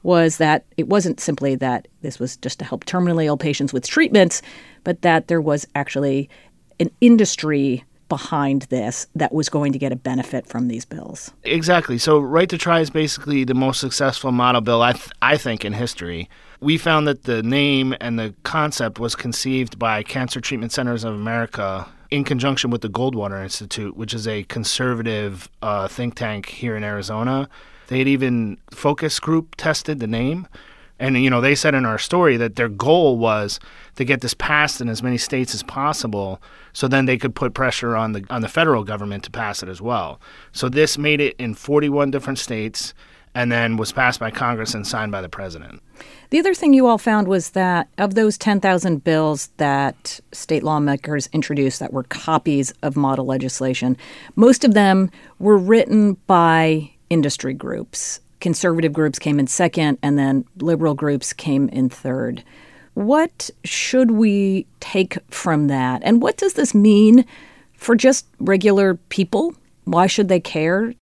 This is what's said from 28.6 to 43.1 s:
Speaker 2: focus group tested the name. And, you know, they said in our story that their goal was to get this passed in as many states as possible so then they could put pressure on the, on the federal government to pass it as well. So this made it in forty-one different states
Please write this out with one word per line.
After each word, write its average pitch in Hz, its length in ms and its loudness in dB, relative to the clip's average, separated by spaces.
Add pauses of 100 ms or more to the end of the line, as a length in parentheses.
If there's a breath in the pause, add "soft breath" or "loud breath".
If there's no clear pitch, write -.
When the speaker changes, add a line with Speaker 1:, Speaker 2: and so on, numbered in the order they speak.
Speaker 2:
focus 147 480 -2
group 160 380 -2
tested 156 440 -4
the 113 60 -4
name. 131 400 -4 (520 soft breath)
And, 131 180 0
you 127 140 4
know, 123 100 2
they 135 160 4
said 147 180 2
in 131 120 0
our 107 120 -2
story 170 380 2
that 117 180 -2
their 120 140 0
goal 127 500 4
was 107 400 0 (380 loud breath)
to 135 80 -2
get 131 160 0
this 120 140 -4
passed 151 460 0
in 120 80 -4
as 113 140 -6
many 123 160 -2
states 127 340 -4
as 104 100 -8
possible 104 800 -4 (340 soft breath)
so - 120 -4
then 131 200 2
they 127 120 0
could 120 160 -4
put 123 200 -4
pressure 120 420 -2
on 110 160 -2
the, 101 180 -8
on 123 100 -6
the 107 80 -4
federal 147 360 0
government 101 400 -8
to - 60 -18
pass 107 320 -8
it 90 60 -12
as 92 140 -14
well. 104 380 -6 (320 loud breath)
So - 160 -4
this 147 280 2
made 147 240 0
it 139 180 0
in 117 160 -6
forty-one 143 580 0
different 139 260 -6
states - 560 -8 (400 soft breath)